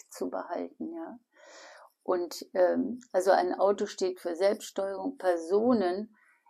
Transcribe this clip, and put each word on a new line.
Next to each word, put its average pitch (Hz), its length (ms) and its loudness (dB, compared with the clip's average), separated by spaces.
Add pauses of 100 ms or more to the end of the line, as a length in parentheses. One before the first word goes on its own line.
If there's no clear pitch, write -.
zu - 200 -8
behalten, 175 640 -8
ja. 175 240 -12 (840)
Und, 175 520 -4
ähm, 180 460 2 (120)
also 190 200 4
ein 180 220 4
Auto 202 320 2
steht 185 340 -4
für 175 140 -6
Selbststeuerung, 196 840 -2
Personen, 190 960 2 (340)